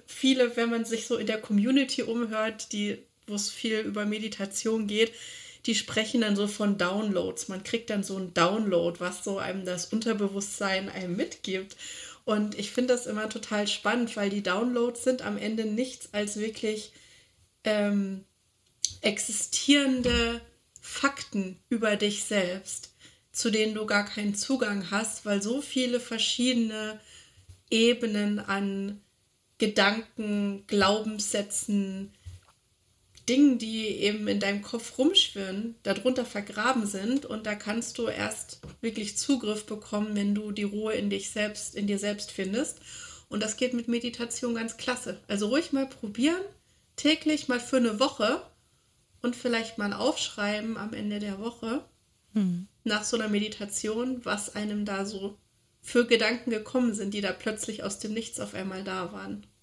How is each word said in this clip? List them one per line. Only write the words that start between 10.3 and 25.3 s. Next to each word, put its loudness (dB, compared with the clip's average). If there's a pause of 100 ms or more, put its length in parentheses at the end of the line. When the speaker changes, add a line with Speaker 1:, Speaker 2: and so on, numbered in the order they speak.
Speaker 1:
einem -4
mitgibt. -4 (480)
Und 0
ich -6
finde 4
das -2
immer -4
total -2
spannend, 0
weil 2
die -2
Downloads 2
sind 2
am -2
Ende -2
nichts -2
als -2
wirklich, -4 (680)
ähm, 2 (760)
existierende 2 (380)
Fakten -2 (120)
über 2
dich 0
selbst, -2 (380)
zu 0
denen 2
du -4
gar 2
keinen -2
Zugang 0
hast, -2
weil 2